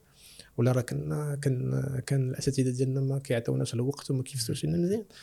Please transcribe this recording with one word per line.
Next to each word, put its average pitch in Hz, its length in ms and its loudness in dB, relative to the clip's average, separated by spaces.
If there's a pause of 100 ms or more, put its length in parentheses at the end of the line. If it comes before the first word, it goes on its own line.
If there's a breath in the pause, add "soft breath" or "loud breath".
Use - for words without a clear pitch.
(560 loud breath)
ولا: 123 160 4
"راه 127 80 4
كنا، 147 640 -2
كان، 131 640 0
كان 131 240 2
الاساتذه 131 400 0
ديالنا 131 300 0
ما 135 180 0
كيعطيوناش 131 560 0
الوقت 127 360 -2
وما 131 120 0
كيفسروش 135 420 -4
لنا 160 140 2
مزيان". 196 260 0 (180 loud breath)